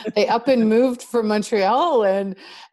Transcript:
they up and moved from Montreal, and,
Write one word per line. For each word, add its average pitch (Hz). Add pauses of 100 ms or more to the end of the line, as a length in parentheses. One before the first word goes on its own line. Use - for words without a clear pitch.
(140)
they 208
up 233
and 226
moved 247
from 226
Montreal, 214
and, 196 (380)